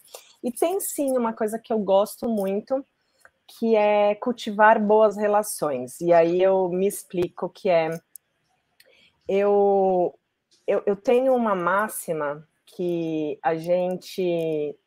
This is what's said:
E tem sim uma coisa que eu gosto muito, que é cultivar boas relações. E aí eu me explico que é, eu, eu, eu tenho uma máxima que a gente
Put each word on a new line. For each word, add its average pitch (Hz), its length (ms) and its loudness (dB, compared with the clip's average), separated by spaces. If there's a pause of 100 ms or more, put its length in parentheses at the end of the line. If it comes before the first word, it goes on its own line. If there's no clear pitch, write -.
(420)
E 247 100 -4
tem 381 280 -4
sim 269 360 -4
uma 226 160 -2
coisa 220 260 -6
que - 140 -8
eu 220 60 0
gosto 196 500 0
muito, 214 560 -4 (640)
que 226 280 -2
é 208 400 2
cultivar 220 680 2
boas 214 360 4
relações. 208 840 -2
E 170 120 2
aí 170 300 4
eu 190 260 2
me 185 180 -2
explico 180 640 -6
que - 200 -6
é, 165 220 2 (1400)
eu, 196 920 2 (480)
eu, 196 200 -2
eu 202 100 0
tenho 254 380 2
uma 226 200 2
máxima 170 920 -2 (180)
que 160 760 -4
a 165 120 0
gente 170 1200 -4 (100)